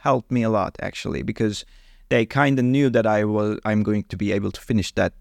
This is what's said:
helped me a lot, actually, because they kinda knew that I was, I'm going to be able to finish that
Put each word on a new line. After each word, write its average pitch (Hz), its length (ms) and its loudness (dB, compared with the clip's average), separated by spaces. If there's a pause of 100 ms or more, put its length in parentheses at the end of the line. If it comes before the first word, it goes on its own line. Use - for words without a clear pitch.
helped 131 300 0
me 123 120 0
a 113 80 2
lot, 101 320 -2
actually, - 400 -8
because 107 420 -4 (460)
they 117 160 2
kinda 139 360 2
knew 131 280 2
that 113 160 2
I 107 180 2
was, 107 400 0
I'm 107 180 2
going 104 220 0
to - 140 -10
be 101 120 -2
able 98 220 -2
to - 80 -14
finish 107 360 -2
that 92 240 0